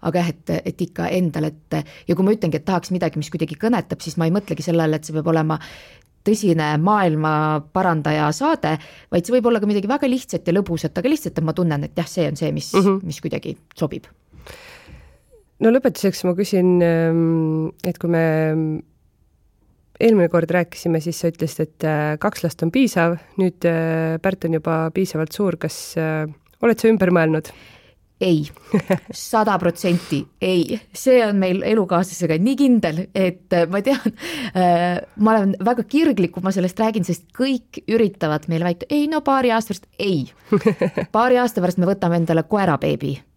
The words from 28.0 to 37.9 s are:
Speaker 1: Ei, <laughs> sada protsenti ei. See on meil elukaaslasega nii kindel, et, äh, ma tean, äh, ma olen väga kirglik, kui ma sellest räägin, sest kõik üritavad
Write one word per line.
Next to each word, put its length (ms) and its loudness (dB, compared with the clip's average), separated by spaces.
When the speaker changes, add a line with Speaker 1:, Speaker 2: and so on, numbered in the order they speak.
Speaker 1:
Ei, 260 2
<laughs> 400 -2
sada 460 0
protsenti 640 0
ei. 380 0
See 300 4
on 160 2
meil 260 2
elukaaslasega 760 0
nii 160 2
kindel, 460 2
et, 280 0
äh, 160 4
ma 140 -2
tean, 180 0
äh, 460 2
ma 180 4
olen 260 2
väga 240 0
kirglik, 480 2
kui 100 -10
ma 80 0
sellest 300 -2
räägin, 240 0
sest 220 -4
kõik 500 -4
üritavad 600 0